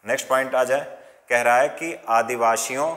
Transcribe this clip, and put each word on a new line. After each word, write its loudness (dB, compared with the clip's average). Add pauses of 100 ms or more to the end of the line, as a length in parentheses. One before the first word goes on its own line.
नेक्स्ट -2
पॉइंट 0
आ 2
जाए, 0 (500)
कह 2
रहा 4
है 4
कि -10 (140)
आदिवासियों 0